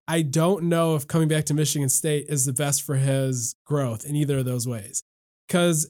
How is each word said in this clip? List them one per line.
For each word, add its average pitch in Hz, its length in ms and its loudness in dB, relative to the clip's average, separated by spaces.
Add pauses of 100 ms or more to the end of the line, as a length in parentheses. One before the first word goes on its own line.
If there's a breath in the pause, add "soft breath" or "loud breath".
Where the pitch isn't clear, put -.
I 165 140 0
don't 160 440 2
know 165 300 2
if 143 120 -4
coming 160 200 2
back 156 180 0
to 143 100 2
Michigan 147 340 0
State 147 400 0
is 139 160 0
the 139 80 -2
best 143 300 -2
for 147 100 -4
his 135 600 0 (100)
growth 131 400 -2
in 143 100 -4
either 143 220 0
of 131 80 0
those 123 220 -2
ways. 117 340 -8 (480)
'Cause 175 400 2